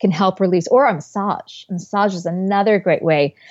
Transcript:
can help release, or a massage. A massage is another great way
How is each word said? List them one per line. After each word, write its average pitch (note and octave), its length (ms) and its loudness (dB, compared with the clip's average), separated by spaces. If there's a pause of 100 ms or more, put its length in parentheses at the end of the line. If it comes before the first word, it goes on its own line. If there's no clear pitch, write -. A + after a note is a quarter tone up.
can G3 100 2
help F#3+ 300 0
release, F3+ 280 0
or C4+ 180 4
a A3 80 2
massage. - 760 -6
A F#3+ 40 -6
massage G3 400 -2
is F3 120 -6
another G3 540 0
great E3+ 220 0
way D3 320 0 (160)